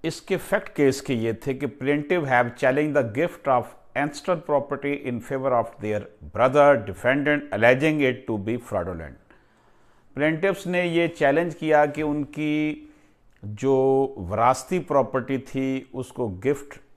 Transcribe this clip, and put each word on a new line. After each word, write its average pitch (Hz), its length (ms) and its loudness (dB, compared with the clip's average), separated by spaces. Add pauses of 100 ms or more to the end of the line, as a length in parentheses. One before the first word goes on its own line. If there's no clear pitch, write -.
इसके 180 340 -4
फैक्ट - 380 -2
केस 139 260 4
के - 120 -4
ये 113 180 0 (140)
थे 139 80 -2
कि 135 140 -6 (120)
plaintiff 147 480 0
have 123 220 4 (100)
challenged 143 380 2
the 143 40 4 (140)
gift 165 380 -4
of 120 180 0 (300)
ancestral 151 360 -4 (120)
property 143 420 -2 (180)
in 120 100 -4
favor 135 360 -4
of 117 260 0
their 107 180 -2 (360)
brother 135 320 6 (180)
defendant 139 720 0
alleging 135 420 4 (100)
it 127 180 -4
to 113 180 -2
be 110 100 -2 (140)
fraudulent। 85 480 -6 (1000)
प्लेंटिफ्स 160 520 -2
ने 180 180 0
ये 170 220 0
चैलेंज 160 460 0
किया 151 320 4
कि 147 180 -4
उनकी 151 500 -4 (920)
जो 107 320 0 (440)
विरासती 117 600 0 (120)
प्रॉपर्टी 131 460 0 (120)
थी 135 460 -6
उसको 127 320 -6 (180)
गिफ्ट - 340 -4 (180)